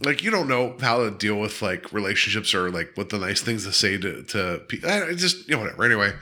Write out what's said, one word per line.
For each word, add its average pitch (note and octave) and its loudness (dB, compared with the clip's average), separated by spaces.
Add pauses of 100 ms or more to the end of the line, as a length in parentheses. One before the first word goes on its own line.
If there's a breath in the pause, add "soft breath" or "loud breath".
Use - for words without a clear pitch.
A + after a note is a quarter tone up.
Like, C#3+ 0
you G#3+ 0
don't F3+ 2
know B2 2
how A#2+ 4
to A2 0
deal G#2 0
with, G#2+ -4
like, F#2 -4
relationships G#2 0
or, F2+ 0
like, E2+ -4
what G2+ -6
the G#2+ -2
nice F#2+ -2
things A2 -4
to G2 -8
say G2 2
to, F2+ -6
to F2+ -2
pe-, - -6
I, F#3+ 0
I E3+ -4
just, F3 -2
you D3 2
know, B2+ 0
whatever. G2 -4
Anyway, G#2 4